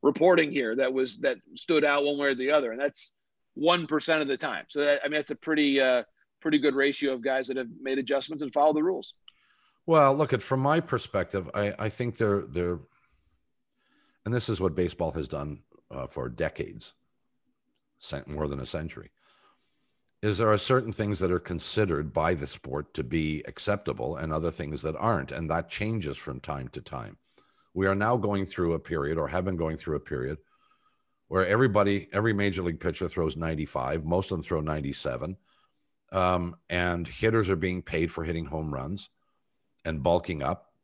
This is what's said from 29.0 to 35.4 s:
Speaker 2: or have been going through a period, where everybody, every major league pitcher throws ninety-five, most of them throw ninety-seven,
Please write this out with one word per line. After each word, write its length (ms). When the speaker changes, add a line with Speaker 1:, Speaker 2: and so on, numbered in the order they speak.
Speaker 2:
or 100
have 180
been 120
going 200
through 180
a 60
period, 360
where 200
everybody, 680
every 200
major 280
league 180
pitcher 280
throws 280
ninety-five, 680
most 240
of 80
them 60
throw 180
ninety-seven, 760